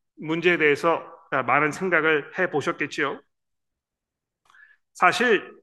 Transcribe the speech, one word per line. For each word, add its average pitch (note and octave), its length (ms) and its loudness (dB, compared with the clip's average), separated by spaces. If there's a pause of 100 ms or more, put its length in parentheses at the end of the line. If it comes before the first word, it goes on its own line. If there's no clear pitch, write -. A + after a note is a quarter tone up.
(180)
문제에 E3 400 0
대해서, D3+ 540 0 (200)
아, C3+ 100 0
많은 C#3+ 300 2
생각을 D#3+ 640 0
해 F3+ 120 0
보셨겠지요. D3+ 720 -4 (1700)
사실 F#3+ 580 2 (100)